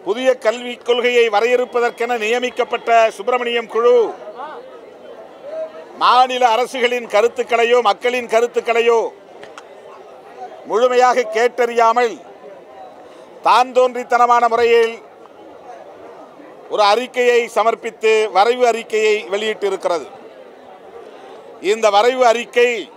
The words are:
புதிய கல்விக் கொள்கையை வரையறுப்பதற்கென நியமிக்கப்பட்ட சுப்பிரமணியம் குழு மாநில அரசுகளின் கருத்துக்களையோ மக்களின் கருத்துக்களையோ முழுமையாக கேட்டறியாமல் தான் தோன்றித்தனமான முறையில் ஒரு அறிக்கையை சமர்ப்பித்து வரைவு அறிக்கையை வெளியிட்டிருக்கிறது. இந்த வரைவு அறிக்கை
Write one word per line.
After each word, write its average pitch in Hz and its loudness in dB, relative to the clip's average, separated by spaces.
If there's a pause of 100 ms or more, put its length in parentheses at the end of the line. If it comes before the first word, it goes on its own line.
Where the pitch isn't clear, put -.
புதிய 254 0
கல்விக் 240 -4
கொள்கையை 240 2
வரையறுப்பதற்கென 240 -2
நியமிக்கப்பட்ட 233 0
சுப்பிரமணியம் 240 -4
குழு 233 2 (1800)
மாநில 247 2
அரசுகளின் 233 0
கருத்துக்களையோ 233 2
மக்களின் 240 -2
கருத்துக்களையோ 233 0 (1600)
முழுமையாக 247 2
கேட்டறியாமல் 233 0 (1200)
தான் 233 2
தோன்றித்தனமான 240 2
முறையில் 233 0 (1700)
ஒரு 208 0
அறிக்கையை 240 2
சமர்ப்பித்து 220 -2
வரைவு 240 2
அறிக்கையை 214 -2
வெளியிட்டிருக்கிறது. 196 -4 (1500)
இந்த 214 0
வரைவு 247 2
அறிக்கை 233 0